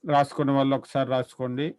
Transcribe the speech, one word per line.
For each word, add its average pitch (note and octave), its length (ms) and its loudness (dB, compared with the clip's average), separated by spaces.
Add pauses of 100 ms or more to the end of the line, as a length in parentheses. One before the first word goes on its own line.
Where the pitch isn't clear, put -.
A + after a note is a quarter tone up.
రాసుకునే C#3+ 480 2
వాళ్ళు C3+ 220 2
ఒకసారి C3+ 340 -4
రాసుకోండి. B2+ 680 -4